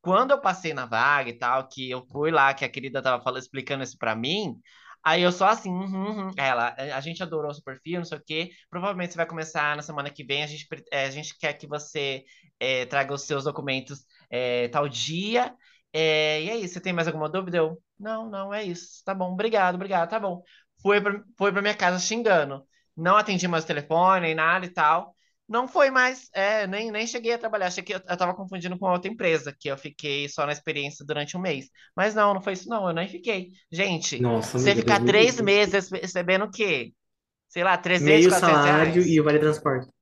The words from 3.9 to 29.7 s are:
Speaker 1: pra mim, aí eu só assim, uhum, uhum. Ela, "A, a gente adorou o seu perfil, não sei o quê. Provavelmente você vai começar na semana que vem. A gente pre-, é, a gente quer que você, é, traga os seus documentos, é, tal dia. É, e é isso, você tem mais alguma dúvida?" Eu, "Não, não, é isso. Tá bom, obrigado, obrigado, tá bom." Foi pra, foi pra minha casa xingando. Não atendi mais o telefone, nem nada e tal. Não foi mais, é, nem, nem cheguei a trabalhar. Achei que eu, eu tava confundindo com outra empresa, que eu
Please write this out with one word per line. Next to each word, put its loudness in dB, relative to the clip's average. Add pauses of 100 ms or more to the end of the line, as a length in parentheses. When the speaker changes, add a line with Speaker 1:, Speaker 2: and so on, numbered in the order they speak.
Speaker 1:
pra -2
mim, -4 (500)
aí 2
eu 4
só 2
assim, 0
uhum, -6
uhum. -8
Ela, 0 (100)
"A, -8
a -4
gente -8
adorou -6
o -8
seu -18
perfil, -8
não -6
sei -10
o -16
quê. -6 (200)
Provavelmente -6
você -14
vai 0
começar -4
na -10
semana -8
que -18
vem. -2
A -6
gente -14
pre-, -14
é, -2
a -4
gente -12
quer -4
que -18
você, -8 (360)
é, -2
traga -2
os -6
seus -4
documentos, -6 (260)
é, -2
tal 0
dia. -4 (380)
É, 2
e -6
é -4
isso, -8
você -10
tem -4
mais 0
alguma -4
dúvida?" -4
Eu, 0 (200)
"Não, -8
não, -10
é -4
isso. -12
Tá -6
bom, -4
obrigado, 2
obrigado, -2
tá -2
bom." -6 (400)
Foi 4
pra, -2 (160)
foi 2
pra 0
minha 0
casa 2
xingando. 2 (340)
Não 4
atendi 2
mais 0
o -12
telefone, 4
nem 0
nada 2
e -10
tal. 2 (340)
Não -2
foi 4
mais, 2
é, 2
nem, -4
nem -2
cheguei -4
a -4
trabalhar. -2
Achei -4
que -8
eu, -6
eu -4
tava 0
confundindo -8
com -2
outra 0
empresa, 0
que -8
eu -4